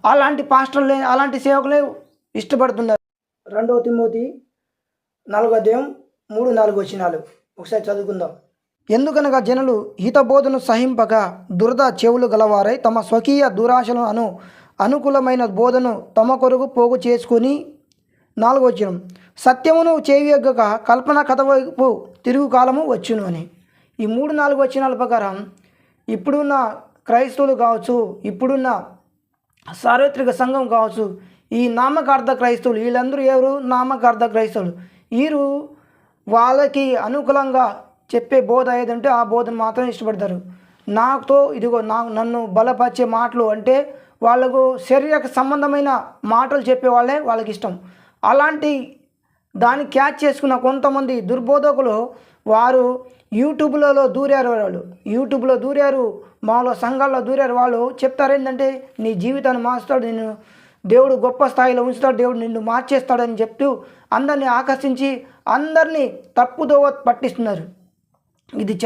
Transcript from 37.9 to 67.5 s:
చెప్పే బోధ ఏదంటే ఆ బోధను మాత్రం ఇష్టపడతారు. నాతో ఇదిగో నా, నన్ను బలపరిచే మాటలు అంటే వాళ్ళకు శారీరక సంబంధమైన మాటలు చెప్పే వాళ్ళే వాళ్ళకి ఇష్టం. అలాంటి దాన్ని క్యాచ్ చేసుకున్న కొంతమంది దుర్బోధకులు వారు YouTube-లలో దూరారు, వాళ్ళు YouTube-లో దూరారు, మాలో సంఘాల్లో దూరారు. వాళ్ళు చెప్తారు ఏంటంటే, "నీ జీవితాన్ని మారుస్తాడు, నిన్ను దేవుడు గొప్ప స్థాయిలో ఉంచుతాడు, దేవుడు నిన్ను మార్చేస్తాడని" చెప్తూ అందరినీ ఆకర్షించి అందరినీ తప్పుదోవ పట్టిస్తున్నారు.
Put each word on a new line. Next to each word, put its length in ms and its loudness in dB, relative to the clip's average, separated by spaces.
చెప్పే 260 2
బోధ 300 0
ఏదంటే 380 -2
ఆ 140 2
బోధను 340 -2
మాత్రం 320 -2
ఇష్టపడతారు. 520 -6
నాతో 640 2
ఇదిగో 280 -2
నా, 320 -4
నన్ను 340 -4
బలపరిచే 580 0
మాటలు 400 -2
అంటే 500 0
వాళ్ళకు 560 2
శారీరక 480 0
సంబంధమైన 800 -2
మాటలు 360 0
చెప్పే 280 0
వాళ్ళే 300 2
వాళ్ళకి 320 -2
ఇష్టం. 280 -8
అలాంటి 760 0
దాన్ని 280 2
క్యాచ్ 400 0
చేసుకున్న 320 0
కొంతమంది 640 0
దుర్బోధకులు 920 0
వారు 580 2
YouTube-లలో 720 2
దూరారు, 420 0
వాళ్ళు 360 -2
YouTube-లో 480 0
దూరారు, 640 0
మాలో 300 0
సంఘాల్లో 460 -2
దూరారు. 340 -2
వాళ్ళు 500 0
చెప్తారు 280 0
ఏంటంటే, 580 -2
"నీ 140 -2
జీవితాన్ని 480 -2
మారుస్తాడు, 440 -2
నిన్ను 300 -8
దేవుడు 280 6
గొప్ప 320 0
స్థాయిలో 360 2
ఉంచుతాడు, 340 0
దేవుడు 220 0
నిన్ను 220 -6
మార్చేస్తాడని" 720 0
చెప్తూ 480 -2
అందరినీ 340 0
ఆకర్షించి 800 -2
అందరినీ 720 0
తప్పుదోవ 520 2
పట్టిస్తున్నారు. 720 -4